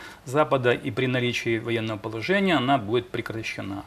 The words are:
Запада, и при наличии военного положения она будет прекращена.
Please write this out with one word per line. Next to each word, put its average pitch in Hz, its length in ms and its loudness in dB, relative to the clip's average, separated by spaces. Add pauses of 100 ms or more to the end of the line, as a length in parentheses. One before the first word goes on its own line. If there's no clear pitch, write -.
(260)
Запада, 127 480 4
и 117 180 -4
при 127 160 0
наличии 120 520 0
военного 113 380 -2
положения 151 600 0
она 131 200 4
будет 113 320 -2
прекращена. 107 760 -8